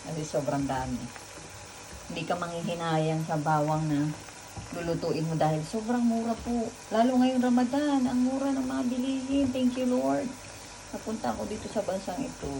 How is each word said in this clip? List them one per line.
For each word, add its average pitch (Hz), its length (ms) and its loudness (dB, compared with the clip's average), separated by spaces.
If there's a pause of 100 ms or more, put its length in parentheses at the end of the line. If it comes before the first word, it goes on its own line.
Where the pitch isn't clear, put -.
Kasi 160 240 -6
sobrang 139 400 0
dami. 127 320 -2 (1120)
Hindi 165 160 -6
ka 185 80 0
manghihinayang 165 880 0
sa 160 160 0
bawang 156 480 2
na 147 160 2 (720)
lulutuin 165 480 -2
mo 160 160 0
dahil 156 240 2
sobrang 226 400 0
mura 226 400 2
po. 240 240 0 (240)
Lalo 240 240 6
ngayong 254 320 6
Ramadan, 262 560 4
ang 247 160 2
mura 269 320 2
ng 262 160 0
mga 262 240 -2
bilihin. 269 560 2
Thank 254 320 2
you, 254 80 2
Lord. 269 400 2 (640)
Napunta 220 400 -4
ako 214 160 -4
dito 214 240 -6
sa 208 160 -2
bansang 185 320 -2
ito. - 400 -6